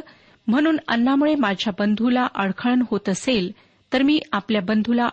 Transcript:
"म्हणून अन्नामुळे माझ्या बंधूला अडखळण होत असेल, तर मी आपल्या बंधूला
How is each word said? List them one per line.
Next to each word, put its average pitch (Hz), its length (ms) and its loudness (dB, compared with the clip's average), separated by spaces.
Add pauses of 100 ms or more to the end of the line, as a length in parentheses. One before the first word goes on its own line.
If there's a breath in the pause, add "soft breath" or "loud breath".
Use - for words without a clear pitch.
(480 loud breath)
"म्हणून 302 300 2 (100)
अन्नामुळे 277 480 2
माझ्या 202 440 -2
बंधूला 226 560 0
अडखळण 240 560 0
होत 202 180 -2
असेल, 196 420 -2 (420 soft breath)
तर 262 100 2
मी 302 160 2 (120)
आपल्या 208 300 -2
बंधूला 220 520 0